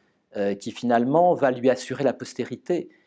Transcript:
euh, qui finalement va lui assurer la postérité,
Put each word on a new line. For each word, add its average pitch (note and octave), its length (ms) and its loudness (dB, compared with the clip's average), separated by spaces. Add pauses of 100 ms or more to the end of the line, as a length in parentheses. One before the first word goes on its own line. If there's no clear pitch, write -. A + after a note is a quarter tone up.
(380)
euh, G2+ 160 0
qui G2 180 -8
finalement B2+ 600 2
va C#3 160 2
lui A#2+ 220 0
assurer B2+ 320 -4
la B2 100 2
postérité, - 760 -6 (180)